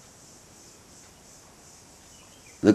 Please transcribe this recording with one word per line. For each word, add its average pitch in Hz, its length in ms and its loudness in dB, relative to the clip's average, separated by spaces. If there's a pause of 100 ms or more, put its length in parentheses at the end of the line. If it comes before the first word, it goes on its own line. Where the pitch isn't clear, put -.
(2750)
ഇത് - 120 12